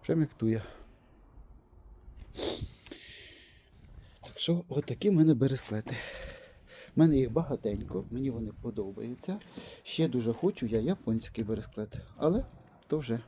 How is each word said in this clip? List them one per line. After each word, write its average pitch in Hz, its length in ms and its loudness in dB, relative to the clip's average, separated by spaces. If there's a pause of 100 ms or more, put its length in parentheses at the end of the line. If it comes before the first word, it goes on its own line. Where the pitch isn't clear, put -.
Прям 165 160 4
як 147 120 0
туя. 110 300 0 (3500)
Так - 160 -16
що, 175 300 2
отакі 135 400 0
в 202 40 6
мене 156 200 10
бересклети. 123 640 0 (1000)
В - 40 4
мене 156 180 8
їх 127 140 2
багатенько, 110 800 -2
мені 131 180 -2
вони 113 220 -4 (100)
подобаються. 113 800 -6 (440)
Ще - 240 0
дуже 120 260 2
хочу 180 320 0
я 110 140 2
японський 113 640 -2
бересклет, 107 540 -6 (200)
але 180 280 4 (420)
то 151 100 0
вже 117 300 -2